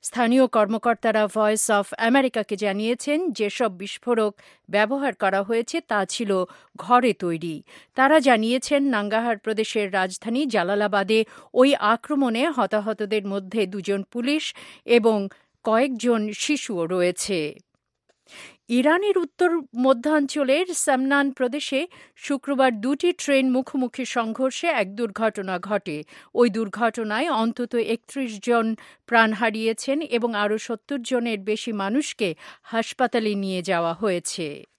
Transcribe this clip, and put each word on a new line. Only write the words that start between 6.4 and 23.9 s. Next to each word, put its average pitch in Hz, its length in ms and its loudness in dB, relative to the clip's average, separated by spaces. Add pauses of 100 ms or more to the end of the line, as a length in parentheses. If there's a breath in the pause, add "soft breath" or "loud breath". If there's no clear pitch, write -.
ঘরে 240 360 4
তৈরি। 165 480 -4 (340 loud breath)
তারা 277 240 6
জানিয়েছেন, 254 640 2
নাঙ্গাহার 220 540 0
প্রদেশের 208 560 -2
রাজধানী 208 520 -2
জালালাবাদে 208 800 0 (280 loud breath)
ওই 269 220 6
আক্রমণে 254 720 0
হতাহতদের 214 760 -2
মধ্যে 196 400 -2
দুজন 196 380 -4
পুলিশ 269 500 -4 (320 loud breath)
এবং 220 420 4 (360 soft breath)
কয়েকজন 226 680 0
শিশুও 208 540 -4
রয়েছে। 180 680 -2 (1120 loud breath)
ইরানের 330 500 2
উত্তর 349 320 0 (260)
মধ্যাঞ্চলের 277 920 2
সামনান 277 680 0
প্রদেশে 262 560 -2 (280 loud breath)
শুক্রবার 262 680 0
দুটি 285 300 0
ট্রেন 269 400 2
মুখোমুখি 254 540 -2